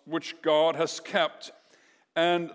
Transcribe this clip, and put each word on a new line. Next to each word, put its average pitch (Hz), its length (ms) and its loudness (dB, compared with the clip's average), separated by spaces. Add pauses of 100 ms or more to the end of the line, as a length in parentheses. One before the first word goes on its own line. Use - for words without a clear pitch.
which 156 360 -8
God 156 340 4
has 156 260 -4
kept, - 500 -4 (640)
and 170 400 0